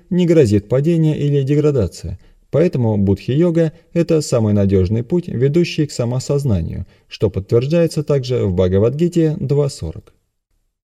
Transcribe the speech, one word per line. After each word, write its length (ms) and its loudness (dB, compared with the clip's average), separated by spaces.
не 160 0
грозит 440 4
падение 500 0
или 240 0
деградация, 720 -2
поэтому 480 0
будхи-йога — 760 0
это 280 0
самый 320 0
надёжный 500 2
путь, 240 -2
ведущий 580 0
к 60 -10
самосознанию, 920 -4
что 220 -2
подтверждается 760 0
также 420 -2
в 80 0
Бхагавад-гите 840 0
два 320 -2
сорок. 440 -14